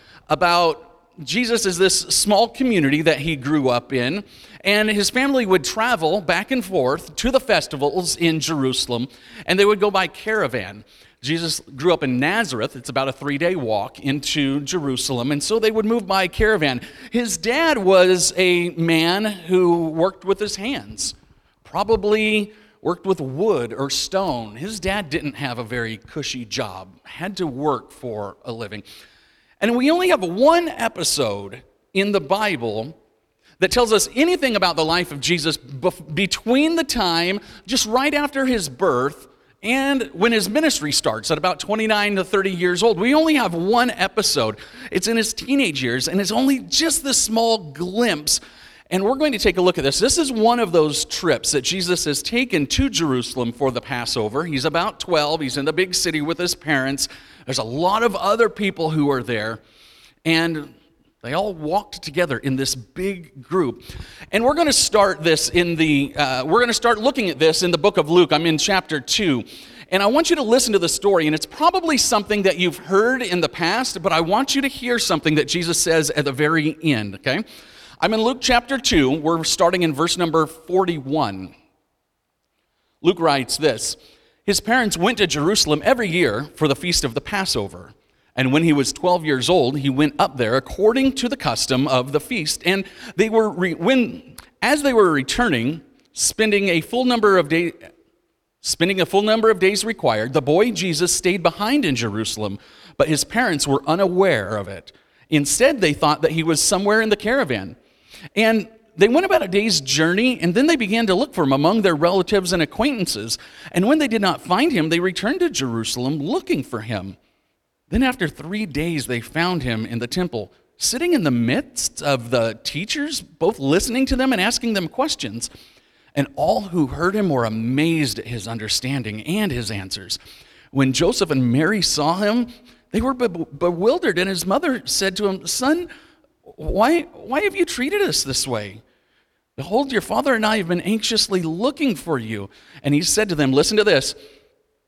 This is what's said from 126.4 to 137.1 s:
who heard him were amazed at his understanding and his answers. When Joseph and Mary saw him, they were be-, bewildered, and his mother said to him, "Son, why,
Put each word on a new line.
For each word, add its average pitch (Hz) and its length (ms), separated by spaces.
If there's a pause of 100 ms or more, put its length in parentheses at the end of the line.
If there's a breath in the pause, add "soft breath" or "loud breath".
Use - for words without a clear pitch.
who 175 240
heard 156 280
him 208 140
were 131 160
amazed 127 760
at 110 100
his 113 200
understanding 110 760
and 185 280
his 120 180
answers. 95 480 (520 loud breath)
When 131 240
Joseph 175 360
and 127 220
Mary 170 300
saw 151 340
him, 214 300 (460 loud breath)
they 226 100
were 262 100
be-, 220 320 (140)
bewildered, 185 600
and 185 100
his 175 180
mother 262 400
said 190 300
to 208 100
him, 190 200
"Son, 320 440 (640 loud breath)
why, 214 460 (100)